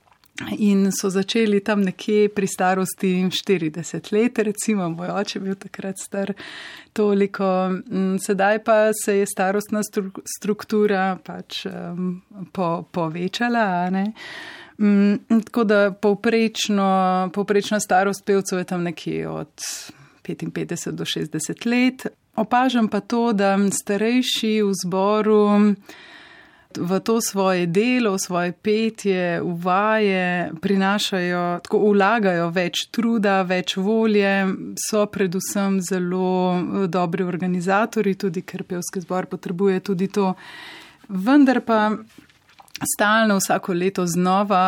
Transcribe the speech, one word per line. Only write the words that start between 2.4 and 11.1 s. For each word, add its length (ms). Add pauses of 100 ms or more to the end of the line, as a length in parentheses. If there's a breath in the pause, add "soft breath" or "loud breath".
starosti 800
štirideset 840
let, 280
recimo, 500
moj 200
oče 280
je 60
bil 120
takrat 440
star 340 (560 loud breath)
toliko. 800
Mm, 480
sedaj 460
pa 320
se 220
je 100
starostna 540
stru-, 280 (180)
struktura 880